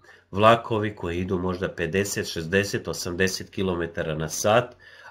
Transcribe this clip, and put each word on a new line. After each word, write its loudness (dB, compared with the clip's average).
vlakovi 4
koji -4
idu -2
možda -2
pedeset, -2
šezdeset, -2
osamdeset -2
kilometara -2
na -4
sat, 0